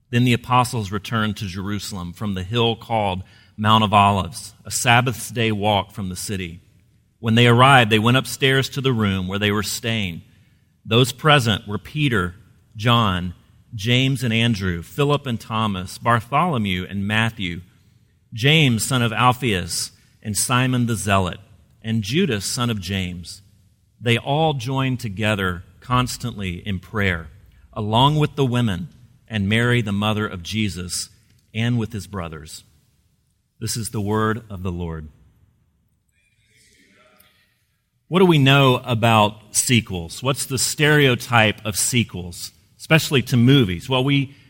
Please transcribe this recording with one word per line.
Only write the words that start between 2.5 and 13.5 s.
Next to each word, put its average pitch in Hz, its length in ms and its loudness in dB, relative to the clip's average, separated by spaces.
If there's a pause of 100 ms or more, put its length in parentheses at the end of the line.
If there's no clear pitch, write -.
called 101 460 -2 (340)
Mount 110 260 4
of 104 100 0
Olives, 101 600 2 (100)
a 92 80 -16
Sabbath's 123 580 2
day 113 220 -2
walk 101 400 0
from 104 160 -10
the 90 80 -8
city. 90 460 -10 (580)
When 113 160 2
they 120 120 6
arrived, 120 440 6
they 110 80 6
went 117 160 4
upstairs 135 540 0
to - 120 -8
the 131 120 0
room 98 340 0
where 95 120 -6
they 104 120 2
were 104 100 0
staying. 98 600 -6 (640)
Those 120 260 2
present 117 560 2
were - 100 -6
Peter, 110 580 -2 (420)
John, 104 560 0 (420)